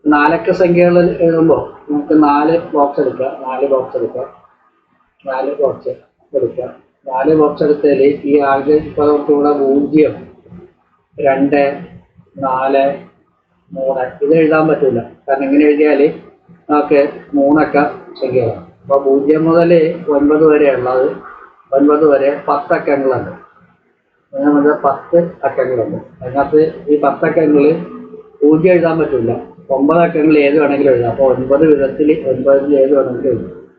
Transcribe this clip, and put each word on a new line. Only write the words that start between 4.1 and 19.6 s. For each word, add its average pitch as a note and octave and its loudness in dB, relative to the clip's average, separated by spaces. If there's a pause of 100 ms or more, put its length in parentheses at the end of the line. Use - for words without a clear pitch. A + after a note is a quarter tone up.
നാല് C3+ -6
ബോക്സ് C#3+ -4 (480)
എടുക്കാം. B2 -6 (240)
നാല് C#3 -2
ബോക്സ് D3 0
എടുത്തതിൽ C#3+ 0
ഈ C#3+ 2
ആദ്യം C#3 0
ഇപ്പൊ D3+ -4
നമുക്ക് D3 0
ഇവിടെ C#3+ 2
പൂജ്യം, C#3+ 0 (920)
രണ്ട്, C#3 0 (580)
നാല്, C3+ -2 (760)
മൂന്ന്, C3 -6
ഇത് D3 2
എഴുതാൻ D#3+ 2
പറ്റൂല. C3+ 0
കാരണം C#3 -6
ഇങ്ങനെ C#3+ 2
എഴുതിയാൽ D3 2 (500)
നമുക്ക് D3 2 (260)
മൂന്നക്ക C#3+ 2 (320)
സംഖ്യകളാണ്. B2 -4 (120)
അപ്പൊ C#3 0
പൂജ്യം C#3 2
മുതൽ E3+ 2